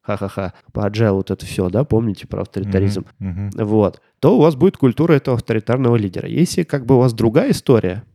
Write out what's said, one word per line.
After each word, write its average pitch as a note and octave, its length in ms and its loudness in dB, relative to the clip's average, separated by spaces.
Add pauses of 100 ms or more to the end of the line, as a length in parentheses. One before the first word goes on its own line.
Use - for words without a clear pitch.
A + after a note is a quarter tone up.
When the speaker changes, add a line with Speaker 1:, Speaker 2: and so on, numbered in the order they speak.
Speaker 1:
ха-ха-ха, G2 500 -6 (200)
по - 160 -6
agile G#2+ 240 2
вот G2 180 -2
это F#2+ 160 -6
все, F#2 240 -2
да, A2+ 140 0
помните A2 420 -2
про G2 160 -8
авторитаризм? G2 640 -2 (160)
Speaker 2:
Мгм, F#2+ 340 -8
мгм. A2 120 -4
Speaker 1:
Вот. G#2 340 0 (200)
То F#3+ 160 4
у G#3+ 40 2
вас D#3 160 4
будет F3 200 2
культура D3 380 2
этого C3 220 0
авторитарного A#2+ 600 0
лидера. G2+ 320 -4
Если E3 360 0
как C#3 220 -6
бы C3+ 100 4
у - 20 6
вас B2 140 4
другая A2+ 400 0
история G#2+ 500 0 (120)